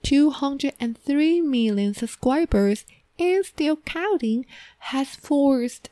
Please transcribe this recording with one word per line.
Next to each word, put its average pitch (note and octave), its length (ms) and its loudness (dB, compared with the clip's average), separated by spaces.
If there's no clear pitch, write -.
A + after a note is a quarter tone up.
two D4 260 4
hundred C#4 500 -4
and A#3 160 -4
three D#4 460 0
million A3 540 0
subscribers, A3+ 880 0
and F#4 260 0
still D4+ 300 -2
counting, D#4 720 -2
has - 360 -6
forced C4+ 760 0